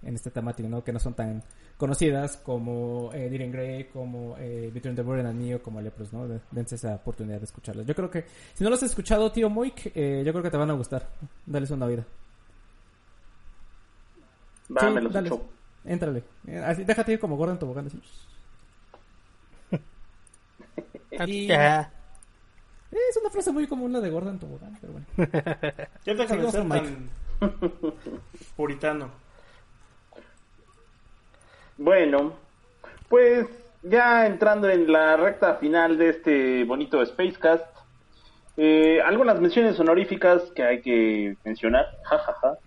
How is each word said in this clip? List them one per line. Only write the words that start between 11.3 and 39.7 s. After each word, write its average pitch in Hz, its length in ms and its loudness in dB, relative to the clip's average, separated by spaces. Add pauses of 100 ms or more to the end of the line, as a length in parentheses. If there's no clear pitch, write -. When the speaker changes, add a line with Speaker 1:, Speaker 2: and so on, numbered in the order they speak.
Speaker 1:
Dales 143 260 -6
una 135 140 -4
oída. 120 220 -4 (2750)
Speaker 2:
Va, 131 60 2
Speaker 1:
Sí, 135 60 6
Speaker 2:
me 120 160 2
los 113 100 -2
Speaker 1:
dale. 185 160 -4
Speaker 2:
echo. 131 160 -6 (400)
Speaker 1:
Éntrale. 165 400 -4 (220)
Eh, 160 120 -14
así, 165 260 -4
déjate 220 280 0
ir 220 80 -2
como 160 160 -4
gordo 165 160 -2
en 175 60 -6
tobogán, 139 300 -8
así. - 120 -14 (3250)
Speaker 3:
Ah, 175 80 -2
Speaker 1:
Y 202 200 -4
Speaker 3:
ya. 151 460 4 (1000)
Speaker 1:
Es 466 300 0
una 427 100 -4
frase 381 220 -2
muy 294 140 0
común 247 260 -4
la 247 80 -2
de 185 100 -2
Gordon 180 280 -6
Tobogán, 160 420 -16
pero - 140 -16
bueno. 143 120 -16 (100)
Speaker 4:
<laughs> 156 580 -2 (300)
Ya 214 100 -2
deja 220 220 0
de 175 100 0
Speaker 1:
Sigamos 226 60 0
Speaker 4:
ser 208 80 0
Speaker 1:
con 185 100 -2
Mike. 151 160 0 (540)
Speaker 4:
tan 202 120 0 (1040)
puritano. 147 540 -4 (2750)
Speaker 2:
Bueno, 151 560 4 (760)
pues 240 380 6 (360)
ya 233 440 6
entrando 208 440 4
en 170 200 4
la 156 260 6
recta 160 400 4
final 160 420 2
de 165 120 6
este 131 540 2
bonito 135 400 0
Spacecast, 165 600 2 (920)
eh, 156 480 6
algunas 214 360 4
menciones 208 380 4